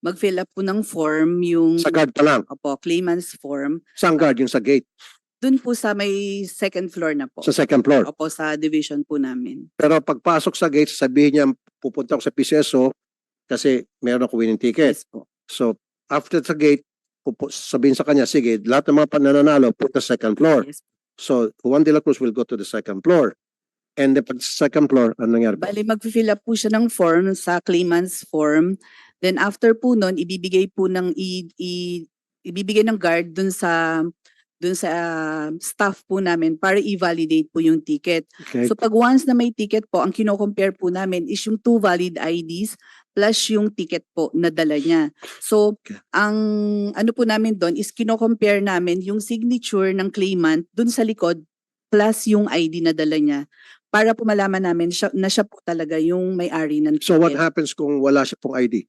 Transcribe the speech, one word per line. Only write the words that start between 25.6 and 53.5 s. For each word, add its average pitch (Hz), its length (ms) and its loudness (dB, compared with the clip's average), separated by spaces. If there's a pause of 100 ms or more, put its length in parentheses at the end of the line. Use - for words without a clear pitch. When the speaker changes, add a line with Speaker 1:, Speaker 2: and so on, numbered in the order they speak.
Speaker 1:
Bali, 208 160 -6
mag-fill 220 480 -2
up 208 160 0
po 233 80 -2
siya 214 160 -2
ng 220 160 2
form 185 480 2
sa 175 240 -4
claimant's 175 680 0
form. 160 520 0 (400)
Then 185 240 -2
after 226 320 2
po 247 240 2
nun, 185 240 0
ibibigay 185 480 -2
po 190 160 -2
ng, 180 320 -2
i-, 185 400 -8
i-, 180 480 -8 (400)
ibibigay 202 400 0
ng 226 80 0
guard 170 400 0
dun 190 160 -2
sa, 165 560 -2 (560)
dun 180 160 -2
sa, 196 160 -6
ah, 160 540 -6 (100)
staff - 480 -4
po 190 160 -4
namin 165 320 0
para 190 240 0
i-validate 170 720 -2
po - 80 -4
yung 160 240 2
ticket. 160 480 -4 (160)
Speaker 2:
Okay. 123 240 0
Speaker 1:
So 214 80 -2
pag 220 160 0
once 247 320 4
na 254 80 2
may 240 160 2
ticket 214 400 -4
po, 185 80 0
ang 185 160 0
kino-compare 202 640 -2
po 180 160 -2
namin 180 320 -4
is - 160 -6
yung 214 160 -4
two 233 240 2
valid 175 400 0
I 170 240 -4
Ds 180 320 -8 (400)
plus 220 320 0
yung 208 240 0
ticket 170 400 -6
po 160 160 -2
na 170 160 0
dala 160 320 0
niya. 156 320 0 (320)
So 208 400 2
Speaker 2:
Okay. 208 160 -16 (160)
Speaker 1:
ang 208 240 0 (560)
ano 220 160 0
po 233 160 0
namin 220 320 0
dun 180 160 0
is 208 160 -6
kino-compare 220 720 0
namin 180 400 0
yung 202 160 -4
signature 220 720 -2
ng 190 240 -2
claimant 175 560 0
dun 233 160 0
sa 240 160 0
likod 175 400 -2 (480)
plus 214 400 2
yung 208 160 4
I 160 240 0
D 170 80 -8
na 165 160 0
dala 156 240 -2
niya 147 320 0 (380)